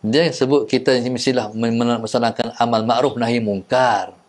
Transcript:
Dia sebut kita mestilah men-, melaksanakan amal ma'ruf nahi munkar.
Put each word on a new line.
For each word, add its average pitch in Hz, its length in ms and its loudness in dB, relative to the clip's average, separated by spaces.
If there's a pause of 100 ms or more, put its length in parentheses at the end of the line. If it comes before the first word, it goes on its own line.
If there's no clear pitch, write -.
Dia 143 320 2
sebut 139 320 2
kita 127 400 2
mestilah 123 480 -2
men-, 113 240 0
melaksanakan 117 800 -2
amal 117 240 0
ma'ruf 117 320 0
nahi 120 240 0
munkar. 104 720 0 (180)